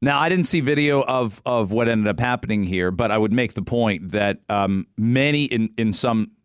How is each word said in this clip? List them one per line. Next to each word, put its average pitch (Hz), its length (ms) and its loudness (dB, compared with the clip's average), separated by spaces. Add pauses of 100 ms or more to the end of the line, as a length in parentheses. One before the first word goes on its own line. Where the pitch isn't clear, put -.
Now, 143 160 2
I 160 100 2
didn't 185 160 2
see 165 160 0
video 143 420 2
of, 123 420 -2
of 117 260 0
what 117 160 2
ended 110 200 0
up 104 120 -2
happening 120 440 -2
here, 90 260 0
but 98 220 -2
I 110 80 2
would 107 120 2
make 120 220 0
the 101 80 -6
point 95 500 -2
that, 101 280 0 (100)
um, 98 380 0 (100)
many 135 460 2
in, 113 340 -2
in 110 160 0
some 110 380 -2 (140)